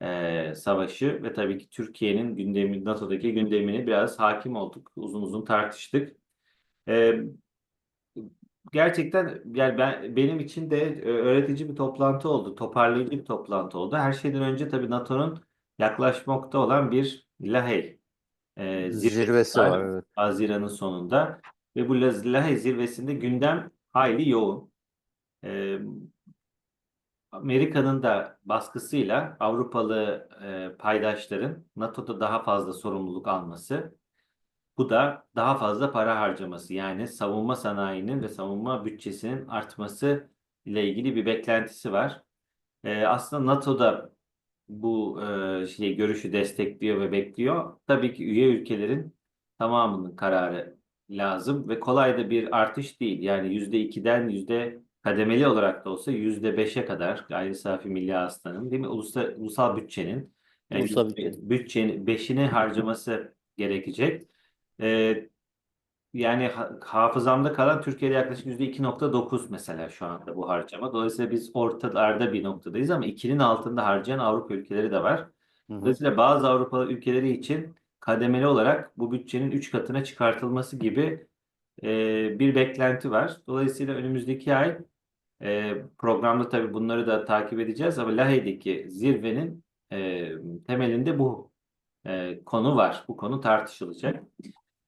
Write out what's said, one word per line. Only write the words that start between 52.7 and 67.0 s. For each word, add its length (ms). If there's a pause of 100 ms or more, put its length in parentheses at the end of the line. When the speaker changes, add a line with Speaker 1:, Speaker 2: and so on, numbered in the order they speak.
Speaker 1:
değil. 220
Yani 320
yüzde 260
ikiden 480
yüzde, 540 (200)
kademeli 440
olarak 380
da 60
olsa 200
yüzde 460
beşe 280
kadar 440
gayri 260
safi 340
milli 240
hasılanın, 580
değil 100
mi? 80
Ulusal, 480
ulusal 400
bütçenin, 580 (360)
e, 100
Speaker 2:
Ulusal 260
Speaker 1:
yüzde 100
Speaker 2:
bütçenin. 340
Speaker 1:
bütçenin 560
beşini 400
harcaması 880 (220)
gerekecek. 720 (520)
E, 340 (1000)
yani 340
ha-, 360
hafızamda 680